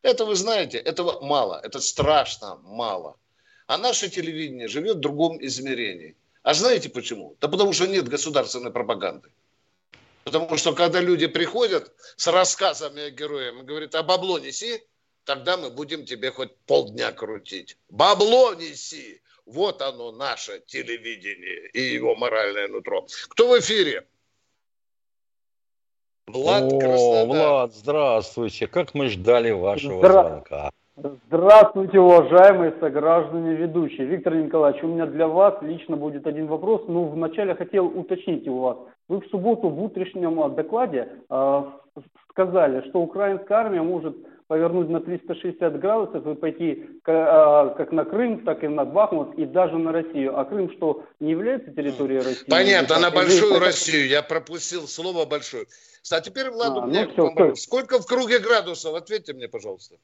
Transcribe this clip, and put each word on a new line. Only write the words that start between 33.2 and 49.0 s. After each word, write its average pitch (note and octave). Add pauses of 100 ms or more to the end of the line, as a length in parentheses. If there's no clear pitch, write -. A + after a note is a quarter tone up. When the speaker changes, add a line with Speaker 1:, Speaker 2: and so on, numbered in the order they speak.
Speaker 3:
ведущие. D#3+
Виктор E3
Николаевич, D3+
у -
меня E3
для D3
вас F#3+
лично D#3+
будет C#3+
один D3+
вопрос. F#3
Ну, E3+
вначале E3
хотел F3+
уточнить F3+
у B2+
вас. B2+ (320)
Вы F#3+
в -
субботу G#3+
в D3+
утреннем, F3+
а, D3
докладе, D#3 (200)
а, C#3 (160)
с-, -
сказали, E3+
что F3+
украинская G3
армия G3+
может D#3+ (320)
повернуть E3+
на E3
триста F3
шестьдесят E3+
градусов F#3+
и D3+
пойти D#3+ (300)
к-, -
а, D#3
как D#3+
на D#3
Крым, A3
так D#3
и D3+
на D3
Бахмут, E3+